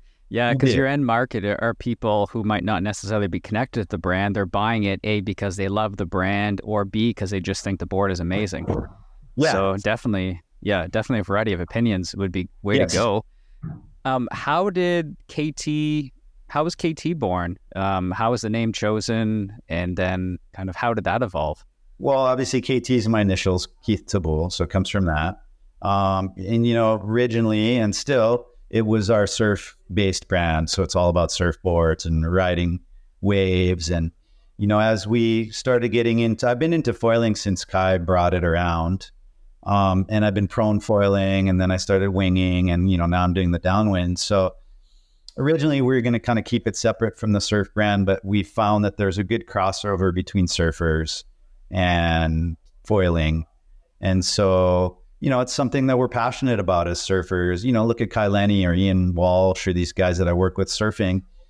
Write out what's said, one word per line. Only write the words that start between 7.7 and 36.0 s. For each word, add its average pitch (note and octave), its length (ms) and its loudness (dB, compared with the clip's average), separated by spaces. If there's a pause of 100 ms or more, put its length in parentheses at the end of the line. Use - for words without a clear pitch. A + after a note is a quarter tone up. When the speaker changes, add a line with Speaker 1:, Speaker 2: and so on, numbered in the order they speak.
Speaker 1:
the - 80 -8
board F#2+ 240 0
is F2+ 80 -4
amazing. F2+ 480 -4 (680)
Speaker 2:
Yeah. C#3+ 160 2
Speaker 1:
So F#2+ 240 0
definitely, G2 640 -2 (220)
yeah, F#2+ 260 0
definitely A2 340 -2
a - 20 -2
variety G2+ 300 0
of F2 80 -2
opinions G2 540 -2
would G2 160 -4
be F#2 160 -4 (140)
way G2+ 140 -2
Speaker 2:
Yes. - 160 -4
Speaker 1:
to F2+ 60 -2
go. G#2+ 280 -2 (800)
Um, C3 260 -2
how D#3+ 380 -2
did F3 480 -2 (120)
K D3+ 220 -4
T, D3+ 640 -4 (340)
how D3 160 -2
was E3+ 120 -6
K E3 180 -2
T D#3 200 -4
born? F2+ 440 -2 (180)
Um, F#2+ 360 -2
how A2+ 200 -2
was B2 100 -2
the A2+ 100 -6
name A2+ 200 -2
chosen? G#2+ 800 -2 (160)
And F2 300 -4
then F#2 400 -2 (160)
kind F#2+ 160 -8
of F2+ 60 -8
how A#2 180 -2
did G#2+ 120 -4
that G#2 180 0
evolve? D#2 420 -4 (320)
Speaker 2:
Well, C3+ 220 0
obviously B2+ 420 0
K B2+ 180 0
T B2+ 160 0
is A2 140 2
my A2 120 4
initials, F#2+ 460 0 (160)
Keith G#2 220 -2
Tabul, D#2+ 460 -2
so - 120 -2
it D#2 60 -4
comes F#2 200 0
from G2 160 0
that. D#2+ 360 -2 (400)
Um, F#2+ 560 0
and, A2 280 0
you A#2 100 2
know, A2 280 2
originally A2+ 720 0
and G#2+ 200 0
still, A#2+ 500 0 (240)
it A2+ 160 0
was G#2+ 240 2
our G#2 180 4
surf-based G2 1000 -2
brand. E2 420 0
So - 140 -2
it's E2+ 120 -4
all F2 140 2
about E2+ 200 2
surfboards E2+ 760 0
and D#2+ 260 0
riding F2+ 480 0 (400)
waves. F#2 720 2
And, E2 220 -2 (460)
you G2+ 100 -2
know, G#2+ 120 2
as A2 280 0
we A2+ 420 0
started A#2+ 400 0
getting A#2 300 2